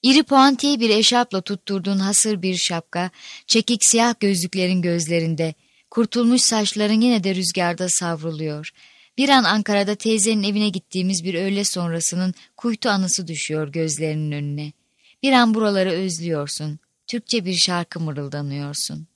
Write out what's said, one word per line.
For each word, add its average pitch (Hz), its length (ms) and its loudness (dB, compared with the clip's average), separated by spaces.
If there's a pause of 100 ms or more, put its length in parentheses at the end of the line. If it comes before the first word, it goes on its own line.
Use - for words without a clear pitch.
İri 269 200 6
puantiye 277 560 4
bir 226 100 2
eşarpla 220 520 2
tutturduğun 196 580 -4
hasır 202 420 0
bir 185 140 -2
şapka, 175 540 -4 (380)
çekik 226 380 2
siyah 233 340 2
gözlüklerin 180 640 0
gözlerinde, 165 720 0 (360)
kurtulmuş 240 520 2
saçların 214 600 2
yine 233 220 4
de 190 120 0
rüzgarda 175 540 -2
savruluyor. 156 840 -4 (460)
Bir 269 120 2
an 262 140 6
Ankara'da 202 520 2
teyzenin 220 480 0
evine 208 260 0
gittiğimiz 185 540 -4
bir 185 100 -4
öğle 196 300 -2
sonrasının 175 680 -2 (240)
kuytu 233 320 -2
anısı 190 380 -2
düşüyor 156 400 -6
gözlerinin 156 640 -4
önüne. 147 420 -8 (500)
Bir 269 80 2
an 240 220 6
buraları 202 380 2
özlüyorsun. 160 880 -4 (280)
Türkçe 233 380 -4
bir 185 100 -2
şarkı 175 440 -2
mırıldanıyorsun. 143 1160 -6